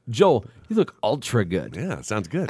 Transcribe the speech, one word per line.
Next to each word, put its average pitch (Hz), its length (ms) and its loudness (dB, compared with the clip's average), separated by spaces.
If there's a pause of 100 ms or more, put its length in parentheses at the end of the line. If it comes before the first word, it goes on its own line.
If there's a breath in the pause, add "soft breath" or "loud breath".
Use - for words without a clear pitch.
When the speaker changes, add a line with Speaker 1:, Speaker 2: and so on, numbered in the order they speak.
Speaker 1:
Joel, 123 360 4 (240 soft breath)
you 220 80 -4
look - 260 2
ultra 113 420 0
good." 82 300 -4
Speaker 2:
Yeah, 135 280 -6
sounds 104 260 -4
good. 175 220 -2